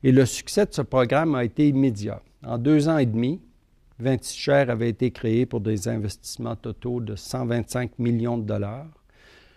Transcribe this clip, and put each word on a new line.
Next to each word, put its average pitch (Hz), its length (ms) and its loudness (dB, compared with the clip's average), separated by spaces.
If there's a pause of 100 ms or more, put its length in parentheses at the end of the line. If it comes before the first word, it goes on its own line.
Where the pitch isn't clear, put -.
Et 131 80 4
le 131 140 8
succès - 400 -2
de - 80 -8
ce - 80 -4
programme 135 540 2
a 123 100 0
été 147 240 2
immédiat. 107 540 0 (200)
En 120 140 -6
deux 147 320 4
ans 160 80 4
et 143 80 4
demi, 120 360 0 (580)
vingt-six 127 380 -2
chaires 139 340 2
avaient 117 180 0
été 117 220 0
créées 113 340 0
pour 123 160 -4
des 104 280 -2
investissements 113 680 -6
totaux 123 440 -6
de 117 160 -8
cent 127 280 -6
vingt-cinq 120 540 -4
millions 120 400 0
de 110 60 -4
dollars. 107 600 -8 (520)